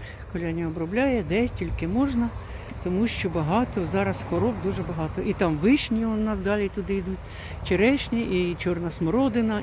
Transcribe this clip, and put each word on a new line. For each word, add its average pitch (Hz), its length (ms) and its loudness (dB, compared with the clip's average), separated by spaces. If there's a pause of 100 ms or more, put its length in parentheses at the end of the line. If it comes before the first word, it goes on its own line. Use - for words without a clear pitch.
(340)
Коляня 170 340 -2
обробляє, 202 640 0
де 220 180 2
тільки 165 400 -4
можна, 233 420 2 (540)
тому 185 240 2
що 202 220 -2
багато 180 560 2
зараз 190 440 0
хвороб, 196 240 2 (100)
дуже 190 180 -2
багато. 160 400 -4
І 196 120 0
там 170 240 2
вишні 226 480 2
у 220 100 0
нас 214 240 0
далі 202 300 0
туди 196 260 -2
йдуть, 190 220 -2 (500)
черешні, 233 540 4
і 180 340 0
чорна 170 360 -2
смородина, 220 720 2